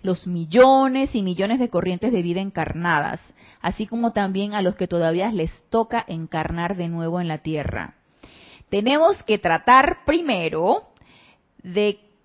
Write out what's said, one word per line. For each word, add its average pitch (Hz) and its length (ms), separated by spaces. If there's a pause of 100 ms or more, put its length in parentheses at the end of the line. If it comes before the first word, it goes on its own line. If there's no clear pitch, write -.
los 185 240
millones 262 880
y 208 80
millones 190 360
de 240 120
corrientes 185 420
de 185 80
vida 175 220
encarnadas, 165 760 (440)
así 196 240
como 233 260
también 202 400
a 208 80
los 180 140
que 180 140
todavía 175 440
les 165 180 (200)
toca 226 360
encarnar 165 720
de 170 120
nuevo 165 300
en 175 100
la 156 100
Tierra. 135 560 (720)
Tenemos 294 540
que 208 160
tratar 254 680
primero 226 840 (760)
de 202 380 (240)